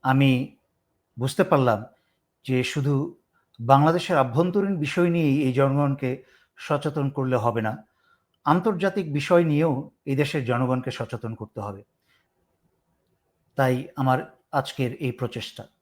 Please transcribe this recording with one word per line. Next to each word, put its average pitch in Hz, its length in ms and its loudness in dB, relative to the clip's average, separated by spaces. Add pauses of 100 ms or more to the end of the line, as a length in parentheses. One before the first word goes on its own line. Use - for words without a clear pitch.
(120)
আমি 135 200 6 (880)
বুঝতে 135 300 0
পারলাম 123 280 4 (680)
যে 131 100 0 (160)
শুধু 143 220 0 (800)
বাংলাদেশের 165 500 4
আভ্যন্তরীণ 180 520 0 (100)
বিষয় 175 300 2
নিয়েই 147 220 2 (100)
এই 127 120 0
জনগণকে 139 520 0 (560)
সচেতন 147 500 -2
করলে 127 280 0
হবে 113 220 0
না, 107 60 -4 (720)
আন্তর্জাতিক 180 760 0
বিষয় 175 320 4
নিয়েও 147 220 2 (360)
এই 135 120 0
দেশের 143 280 -2
জনগণকে 127 480 0
সচেতন 117 340 -8 (100)
করতে 110 240 -14
হবে। 101 160 -12 (1800)
তাই 131 180 2 (260)
আমার 131 180 2 (400)
আজকের 127 320 -4 (140)
এই 123 140 -2
প্রচেষ্টা। - 440 -10 (180)